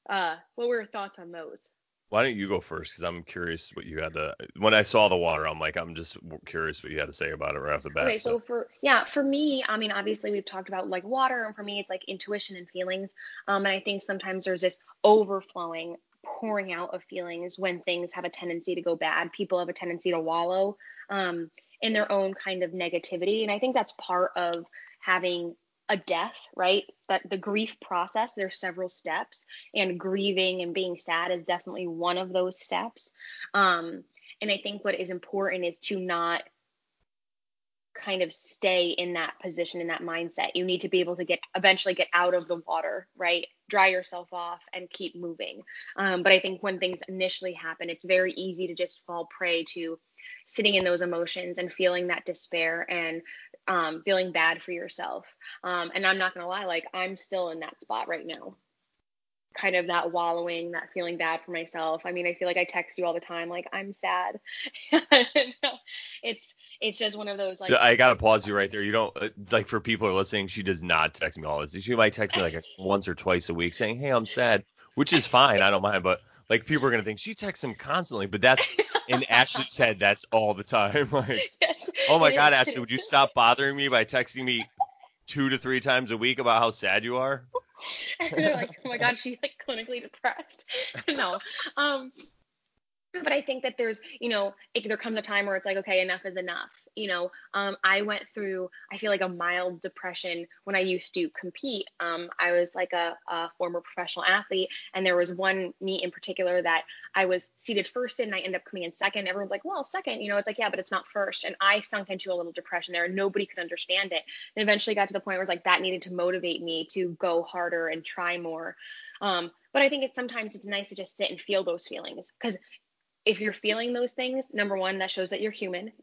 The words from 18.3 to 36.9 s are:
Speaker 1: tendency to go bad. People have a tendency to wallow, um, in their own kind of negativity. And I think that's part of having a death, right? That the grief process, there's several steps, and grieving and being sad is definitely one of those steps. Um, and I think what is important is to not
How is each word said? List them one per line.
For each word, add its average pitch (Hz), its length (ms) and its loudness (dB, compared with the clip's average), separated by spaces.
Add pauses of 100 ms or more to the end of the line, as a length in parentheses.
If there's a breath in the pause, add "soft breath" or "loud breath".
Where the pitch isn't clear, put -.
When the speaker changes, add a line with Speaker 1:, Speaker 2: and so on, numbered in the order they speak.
Speaker 1:
tendency 175 440 -4
to 170 80 -4
go 170 140 2
bad. 165 360 0
People 185 280 -2
have 170 80 -2
a 175 40 -6
tendency 175 380 -4
to 170 100 2
wallow, 175 580 0 (320 loud breath)
um, 175 400 -2 (300 soft breath)
in 220 120 0
their 214 180 2
own 196 240 2
kind 185 280 -4
of 170 100 -2
negativity. 180 720 0
And 208 100 0
I 214 60 0
think 254 160 0
that's 220 240 2
part 180 380 0
of 170 280 -2 (360 loud breath)
having 175 560 0 (320)
a 208 80 2
death, 180 500 -4 (100)
right? 190 280 2 (240)
That 185 200 0
the 196 100 -2
grief 214 420 -2
process, 190 540 -2
there's 190 240 -6
several 180 300 -6
steps, - 560 -6 (300 loud breath)
and 185 240 0
grieving 190 640 0
and 175 120 -6
being 180 240 -2
sad 170 340 -2
is 170 120 -4
definitely 180 420 -4
one 170 320 -2
of 185 140 -4
those 185 280 0
steps. - 520 -6 (420 loud breath)
Um, 175 500 2 (360 loud breath)
and 208 100 -2
I 202 80 2
think 202 260 -10
what 196 140 0
is 180 120 -6
important 185 540 -2
is 170 160 -4
to 196 200 -4
not 170 420 0 (1500)